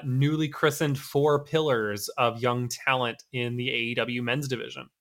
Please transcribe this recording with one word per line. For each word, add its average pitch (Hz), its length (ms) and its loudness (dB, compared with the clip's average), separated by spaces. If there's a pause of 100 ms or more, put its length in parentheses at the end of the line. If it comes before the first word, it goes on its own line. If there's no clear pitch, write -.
newly 147 440 2
christened 143 500 0
four 143 460 2
pillars 117 680 0
of 117 300 0
young 123 280 0
talent 123 540 0 (100)
in 120 240 -4
the 123 140 -4
A 123 40 -2
E 117 200 -2
W 120 280 -2
men's 131 260 -2
division. 123 400 -8 (120)